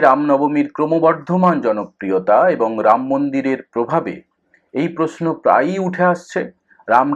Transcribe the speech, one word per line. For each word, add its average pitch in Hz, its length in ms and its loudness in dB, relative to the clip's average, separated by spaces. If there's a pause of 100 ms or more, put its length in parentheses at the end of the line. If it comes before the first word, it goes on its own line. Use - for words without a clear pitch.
রামনবমীর 143 720 2
ক্রমবর্ধমান 160 880 0
জনপ্রিয়তা 101 800 0 (120)
এবং 113 200 0 (120)
রাম 110 280 4
মন্দিরের 135 500 -2 (100)
প্রভাবে 120 440 -4 (600)
এই 151 140 -2
প্রশ্ন 165 360 -6 (180)
প্রায়ই 147 360 2
উঠে 185 260 -2
আসছে, 180 360 -2 (480)
রাম 127 280 2